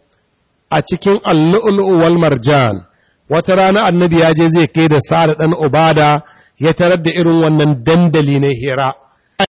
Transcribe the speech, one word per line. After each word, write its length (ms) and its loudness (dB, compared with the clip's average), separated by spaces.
a 100 0
cikin 420 -2
Al-Lu'lu'u 800 0
wal 160 2
Marjan, 580 0
wata 260 -2
rana 300 2
Annabi 340 0
ya 140 2
je 160 0
zai 180 2
kai 200 0
da 120 2
Sa'ad 380 0
ɗan 160 0
Ubada, 580 0
ya 160 0
tarar 240 0
da 140 -4
irin 320 0
wannan 420 0
dandali 540 2
na 100 0
hira. 400 -4